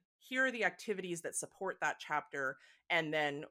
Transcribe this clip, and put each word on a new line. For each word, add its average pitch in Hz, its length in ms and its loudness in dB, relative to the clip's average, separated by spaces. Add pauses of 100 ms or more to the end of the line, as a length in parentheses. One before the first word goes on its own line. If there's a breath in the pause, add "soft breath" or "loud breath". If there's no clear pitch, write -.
(180)
here 262 280 2
are 254 40 4
the 233 140 0
activities 180 560 -2
that - 160 -4
support - 460 -4
that 151 180 2
chapter," 143 560 -2 (320 loud breath)
and 160 240 2
then 147 380 0